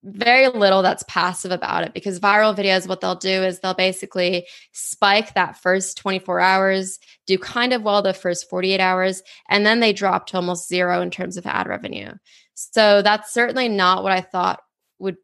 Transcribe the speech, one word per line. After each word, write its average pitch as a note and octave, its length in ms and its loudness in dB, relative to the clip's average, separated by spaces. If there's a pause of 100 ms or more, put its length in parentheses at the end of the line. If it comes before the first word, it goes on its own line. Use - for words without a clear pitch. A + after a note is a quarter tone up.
very A#3 460 4
little G3+ 320 4
that's F3+ 260 0
passive F3+ 440 -4
about - 320 -2
it, - 100 -8
because F#3 260 -8
viral G#3+ 360 4
videos, F#3+ 320 0
what F#3 120 -6
they'll F#3 160 -4
do F#3+ 280 -2
is F#3 160 -4
they'll F#3 140 -4
basically F#3 720 -2 (280)
spike G#3+ 600 0
that F3+ 280 -2
first F#3 360 -2
twenty-four F#3+ 420 -4
hours, F#3+ 600 0 (260)
do F#3 120 2
kind A#3+ 340 -2
of A#3+ 120 -2
well G#3 180 2
the F#3+ 120 0
first F3 360 -6
forty-eight F#3 320 0
hours, F#3 420 0 (260)
and G3+ 160 2
then A3 140 4
they A3 140 4
drop F#3 340 -2
to F#3 100 -4
almost F3 300 -4
zero F3+ 340 0
in F3 100 -6
terms F3+ 260 -10
of F3 80 -12
ad - 220 -4
revenue. - 440 -10 (440)
So G#3 460 4
that's G#3 320 0
certainly A#3+ 360 -2
not F#3+ 340 2
what F#3+ 80 0
I F#3 100 0
thought F#3 400 -4 (380)
would F#3 240 -6